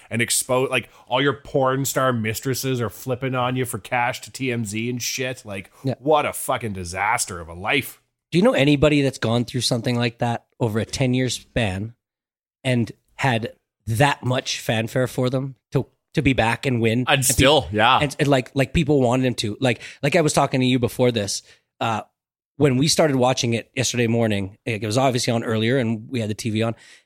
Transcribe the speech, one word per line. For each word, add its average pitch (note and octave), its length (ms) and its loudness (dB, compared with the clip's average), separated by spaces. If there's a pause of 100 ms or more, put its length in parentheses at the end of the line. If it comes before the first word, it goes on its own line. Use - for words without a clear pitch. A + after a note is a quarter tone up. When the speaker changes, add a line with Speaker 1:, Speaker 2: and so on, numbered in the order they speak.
Speaker 1:
and A2+ 120 -4
expose, B2+ 480 -2
like, B2+ 200 -4 (180)
all C3 140 0
your C#3+ 120 2
porn C3+ 500 -2
star C3 300 0
mistresses A#2+ 680 -4
are A2 100 -4
flipping C3 460 -6
on B2+ 220 -2
you B2+ 80 -2
for A#2+ 120 -8
cash B2 440 -4
to G#2+ 100 -18
T C3 200 -4
M A#2 120 -4
Z A2 260 -4
and B2 120 -6
shit. B2+ 440 -6
Like, G2+ 240 -12 (140)
Speaker 2:
Yeah. C3 160 -2
Speaker 1:
what D3 260 2
a G2 60 -2
fucking A#2 420 -4
disaster F#2 680 -4
of E2 80 -14
a E2+ 40 -16
life. A2+ 480 -4 (300)
Speaker 2:
Do D#3 60 0
you F#3 60 6
know B3+ 100 4
anybody D3 480 4
that's C3+ 160 -2
gone A#2+ 260 0
through A#2+ 180 -4
something A#2+ 360 -2
like A#2+ 220 -2
that A#2+ 260 -2 (140)
over A2 200 0
a G#2 60 0
ten-year B2+ 440 0
span G#2+ 680 -4 (680)
and B2 280 0 (240)
had A#2 380 -2 (340)
that C3+ 360 2
much B2+ 380 -2
fanfare A#2 460 -2
for B2+ 220 -2
them C3+ 260 -4 (160)
to, B2+ 140 0 (280)
to D3 80 0
be C3 120 4
back A2+ 320 2
and B2 160 2
win? A2+ 180 4
Speaker 3:
And B2 100 0
Speaker 2:
And C#3 160 2
Speaker 3:
still, C#3 380 4
Speaker 2:
peop- G2+ 100 -8
Speaker 3:
yeah. A2+ 260 4
Speaker 2:
And, D3 180 0
and, C#3+ 120 0
like, C3 240 2
like, C3+ 200 0
people D3 280 2
wanted B2+ 240 2
him A#2+ 100 0
to. G#2+ 240 -6
Like, B2+ 220 0 (200)
like D3 140 0
I E3+ 60 6
was D3+ 120 2
talking C#3 280 2
to B2+ 40 4
you B2+ 140 4
before B2 320 2
this, G#2 320 -4 (380)
uh, A2+ 200 -2 (560)
when C3+ 200 4
we C3+ 100 2
started D3+ 300 2
watching B2 360 2
it A2+ 220 -4
yesterday A#2+ 320 0
morning, G#2+ 580 0
it A2 200 -4
was G#2+ 120 -2
obviously B2+ 360 2
on A#2 100 -2
earlier A2 340 0
and A2+ 320 -2
we B2+ 120 -4
had G#2+ 80 -4
the G#2+ 60 -4
T - 140 -6
V A2 140 0
on. A2+ 120 -2 (300)